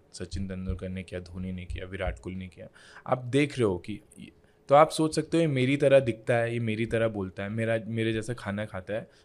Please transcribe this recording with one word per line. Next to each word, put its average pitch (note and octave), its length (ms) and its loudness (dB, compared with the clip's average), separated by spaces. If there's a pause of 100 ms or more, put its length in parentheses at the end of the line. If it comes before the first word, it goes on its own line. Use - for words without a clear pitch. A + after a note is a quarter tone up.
(120)
सचिन F#2+ 360 -8
तेंदुलकर F#2 400 -6
ने F#2 140 -6
किया, F#2 180 -10
धोनी F#2 320 -8
ने F#2 120 -8
किया, F#2 220 -8
विराट F#2 320 -4
कोहली F#2+ 200 -10
ने F#2 100 -10
किया। - 200 -18 (380)
आप B2+ 180 -2
देख C#3 340 2
रहे A#2 80 4
हो F2+ 120 2
कि, G2+ 220 -10 (680)
तो C#3 60 6
आप D#3 160 10
सोच D#3 260 0
सकते D#3+ 200 0
हो, E3 40 6
"ये E3 60 4
मेरी C3+ 300 2
तरह C#3 240 8
दिखता A#2+ 340 -2
है, A#2 180 0
ये A#2 80 -2
मेरी A2+ 260 -2
तरह A2+ 220 0
बोलता G2 340 -6
है, G2+ 60 -6
मेरा, A2+ 380 0
मेरे A2+ 260 -2
जैसा A2 220 -4
खाना G#2 300 -6
खाता G2 300 -8
है A#2 160 -6 (140)